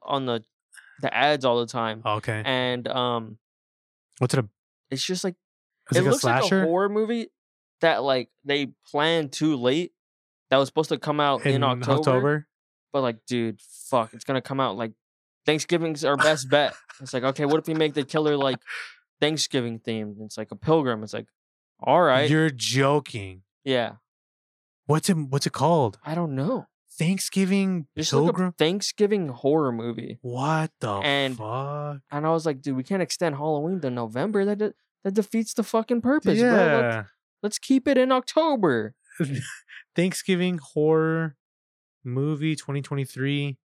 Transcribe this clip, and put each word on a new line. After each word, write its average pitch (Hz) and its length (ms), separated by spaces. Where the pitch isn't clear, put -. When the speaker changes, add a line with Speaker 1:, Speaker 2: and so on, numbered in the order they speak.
Speaker 1:
on 135 240
the, 117 180
the 135 140
ads 139 320
all 120 140
the 120 80
time. 113 360
Speaker 2:
Okay. 107 400
Speaker 1:
And, 127 440
um, 120 500
Speaker 2:
What's 127 160
it 135 60
a-, 110 100
Speaker 1:
it's 131 160
just, 180 180
like, 185 120
Speaker 2:
is 247 60
it - 20
Speaker 1:
it - 40
Speaker 2:
like - 40
a 139 40
Speaker 1:
looks 269 120
like 123 140
a - 100
Speaker 2:
slasher? 190 160
Speaker 1:
horror 185 260
movie 220 380
that, 151 200
like, 131 280
they 143 240
planned 151 420
too 156 260
late 135 340
that 131 80
was 139 120
supposed 156 200
to 156 80
come 151 220
out 143 260
in 139 100
Speaker 2:
In 131 80
Speaker 1:
October. 127 360
Speaker 2:
October? 147 480
Speaker 1:
But, 143 100
like, 120 160
dude, 117 340
fuck, - 540
it's 113 80
gonna 135 180
come 135 180
out, 120 160
like, 113 180
Thanksgiving's 160 580
our 143 140
best 143 320
bet. 143 300
Speaker 2:
<laughs> - 40
Speaker 1:
It's 135 140
like, 123 120
okay, 135 200
what 151 140
if 156 80
we 160 80
make 156 180
the 147 100
killer, 151 340
like, 135 200
Thanksgiving 139 580
themed? 107 360
It's 104 100
like 107 140
a 107 60
pilgrim. 127 480
It's 104 100
like, 110 140
all 151 220
right. 143 260
Speaker 2:
You're 156 220
joking. 117 920
Speaker 1:
Yeah. 123 340
Speaker 2:
What's 151 220
it, 196 60
what's 139 300
it 165 80
called? 139 500
Speaker 1:
I 151 120
don't 165 180
know. 160 320
Speaker 2:
Thanksgiving 190 880
Speaker 1:
Just 156 180
look 139 100
Speaker 2:
Pilgrim? 180 240
Speaker 1:
up 175 100
Thanksgiving 196 720
horror 139 440
movie. 117 500
Speaker 2:
What 147 580
the 113 200
Speaker 1:
And 139 380
Speaker 2:
fuck? 139 600
Speaker 1:
and 147 160
I 156 60
was 165 160
like, 135 160
"Dude, 139 140
we 131 60
can't 190 200
extend 160 320
Halloween 156 460
to 139 100
November. 123 540
That 208 120
de-, 214 160
that 190 100
defeats 220 400
the - 100
fucking 226 380
purpose, 240 380
bro. 240 120
Let's, 143 440
Speaker 2:
Yeah. 110 80
Speaker 1:
let's 208 160
keep 262 280
it 277 120
in 262 140
October." 226 840
Speaker 2:
<laughs> 165 60
Thanksgiving 180 600
horror 160 800
movie 147 520
twenty 143 260
twenty-three. 139 840